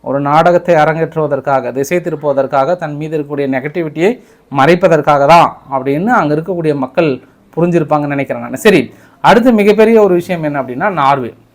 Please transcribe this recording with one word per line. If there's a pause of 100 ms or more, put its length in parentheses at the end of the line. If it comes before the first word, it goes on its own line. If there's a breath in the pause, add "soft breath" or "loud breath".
ஒரு
நாடகத்தை
அரங்கேற்றுவதற்காக,
திசை
திருப்புவதற்காக,
தன்
மீது
இருக்கக்கூடிய
நெகட்டிவிட்டியை (380 soft breath)
மறைப்பதற்காக
தான் (140)
அப்படின்னு
அங்க
இருக்கக்கூடிய
மக்கள் (360 soft breath)
புரிஞ்சிருப்பாங்கன்னு
நினைக்கிறேன்
நான்.
சரி, (280 soft breath)
அடுத்து
மிகப்பெரிய
ஒரு
விஷயம்
என்ன
அப்படின்னா,
நார்வே. (220)